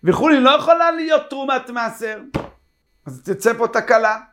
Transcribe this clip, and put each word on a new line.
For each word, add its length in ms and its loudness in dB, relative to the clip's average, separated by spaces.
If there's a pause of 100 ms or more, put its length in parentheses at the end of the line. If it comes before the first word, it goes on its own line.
וחולין 400 4
לא 60 6
יכולה 420 4
להיות 380 -2
תרומת 400 -4
מעשר. 500 -8 (840)
אז 200 -16
תצא 280 -2
פה 140 -2
תקלה. 500 -2 (160)